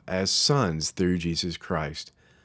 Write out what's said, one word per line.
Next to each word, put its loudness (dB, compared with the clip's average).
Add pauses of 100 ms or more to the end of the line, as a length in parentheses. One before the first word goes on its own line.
as 0
sons 2
through 2
Jesus -2
Christ, -6 (320)